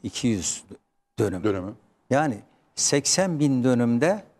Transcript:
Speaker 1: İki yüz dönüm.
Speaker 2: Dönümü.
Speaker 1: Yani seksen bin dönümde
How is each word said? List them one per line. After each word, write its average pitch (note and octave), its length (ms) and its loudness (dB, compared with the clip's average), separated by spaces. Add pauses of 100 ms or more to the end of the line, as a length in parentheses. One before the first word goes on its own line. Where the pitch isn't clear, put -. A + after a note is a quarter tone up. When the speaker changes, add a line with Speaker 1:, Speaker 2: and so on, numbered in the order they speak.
Speaker 1:
İki - 260 -4
yüz G2 360 -4 (540)
dönüm. F#2+ 260 -2
Speaker 2:
Dönümü. G2 300 -2 (360)
Speaker 1:
Yani C3+ 280 0 (360)
seksen D#3 680 0
bin C3+ 240 2
dönümde B2+ 600 2 (160)